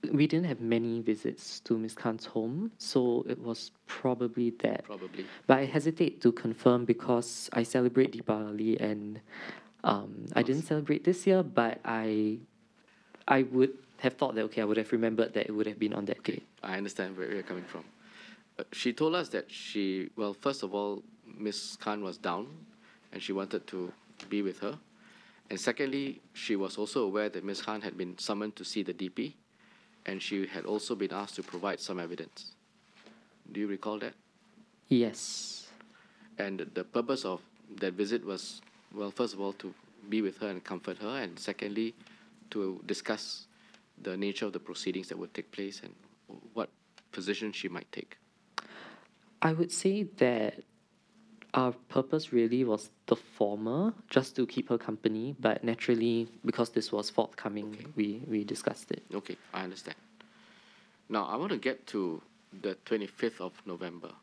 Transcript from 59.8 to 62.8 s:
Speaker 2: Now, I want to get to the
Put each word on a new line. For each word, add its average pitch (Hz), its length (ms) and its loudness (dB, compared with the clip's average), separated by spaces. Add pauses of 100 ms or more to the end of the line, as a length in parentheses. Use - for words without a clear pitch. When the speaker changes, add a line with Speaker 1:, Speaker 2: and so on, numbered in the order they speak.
Speaker 2:
Now, 107 160 0
I 104 120 -2
want 175 160 -2
to 151 40 0
get 127 320 -2
to 87 320 -2 (400)
the 98 140 -2 (100)